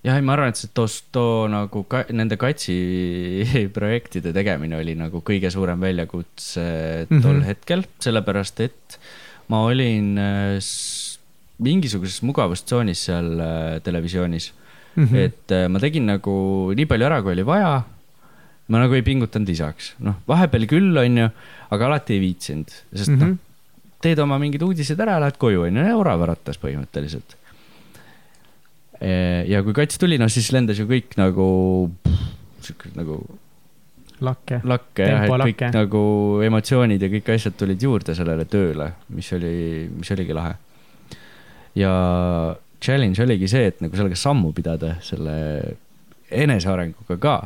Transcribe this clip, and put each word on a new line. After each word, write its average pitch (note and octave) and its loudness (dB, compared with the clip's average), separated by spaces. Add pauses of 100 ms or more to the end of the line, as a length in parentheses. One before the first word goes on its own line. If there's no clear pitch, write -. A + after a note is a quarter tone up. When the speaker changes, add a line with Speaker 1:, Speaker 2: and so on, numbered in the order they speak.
Speaker 1:
jah, C3 2
ei, C#3 2
ma C3+ 2
arvan, C#3+ 2
et - -8
see - -12
tos-, A2+ -2
too A2+ 0
nagu G#2 -4
ka-, B2+ -4
nende A2+ -2
Katsi B2 -2 (920)
<laughs> - -8
projektide G#2 -4
tegemine E2 -2
oli D#2+ -4
nagu E2 -6
kõige F#2+ 0
suurem F2+ -2
väljakutse F2 -6 (420)
tol C#3 4
Speaker 2:
Mhm. F#2 2
Speaker 1:
hetkel, F3 -4 (100)
sellepärast G2+ -2
et - -6 (480)
ma A2 0
olin, A2+ 2
äh, G2+ 0
s-, - -8 (440)
mingisuguses A2+ -2
mugavustsoonis A2+ -2
seal, E2+ -2
äh, E2 -4
televisioonis. E2+ -4 (460)
Speaker 2:
Mhm. B2+ 4
Speaker 1:
Et, - 0
äh, F#2 2
ma F#2 0
tegin D3 0
nagu G2+ 0 (400)
nii D3 0
palju A#2+ 2
ära, D3 2
kui F#2+ 0
oli F#2 0
vaja. D3+ 2 (840)
Ma A#2 4
nagu B2+ 4
ei B2+ 4
pingutanud A2+ 0
lisaks. D#2+ -4
Noh, G2+ -2 (100)
vahepeal C3+ 4
küll, E3+ 4
on B2 4
ju, A2+ 4 (420)
aga G#2+ 0
alati C#3 0
ei G2 2
viitsinud. E2 -4 (260)
Sest, G2+ -2
noh, C#3+ 6
Speaker 2:
Mhm. F#3 0 (640)
Speaker 1:
teed E3 2
oma C#3+ 0
mingid C#3+ -2
uudised D#3+ -2
ära, G3+ 0
lähed C#3+ 0
koju, G2+ 2
on F#2 0
ju, D3 2
ja A#3 2
orava G2+ 2
rattas D#2+ -4
põhimõtteliselt. C#2+ -8 (1600)
E, F2+ 0
ja G2+ 2
kui G#2 0
Kats D3 0
tuli, E3+ 2
no A2+ 4
siis A2 0
lendas A2 2
ju G#2+ -2
kõik B2+ -2
nagu, F#2 4 (120)
pff, - 2 (420)
siuke - -18
nagu D#2 -6 (1000)
Speaker 2:
Lakke. B2+ -4
Speaker 1:
lakke, B2 -2
jah, G2+ 4
et G#2 4
Speaker 2:
Tempo B2+ 2
Speaker 1:
kõik A2+ 0
Speaker 2:
lakke. B2 0
Speaker 1:
nagu G#2+ 2 (400)
emotsioonid A2 4
ja F#2+ 0
kõik G#2 -2
asjad G#2+ -2
tulid G2 -2
juurde A#2 0
sellele E2 -2
tööle, D#2 0 (180)
mis - -8
oli, E2+ -4
mis E2+ -10
oligi F#2 -2
lahe. E2+ -4 (1200)
Ja F2+ 2 (260)
challenge A#2 2
oligi G2+ 2
see, A#2+ 4
et - -2
nagu E2+ -6
sellega F#2+ 0
sammu A#2 0
pidada, D#2+ -4
selle D2+ -6 (540)
enesearenguga F#2 -2
ka. C#3+ 0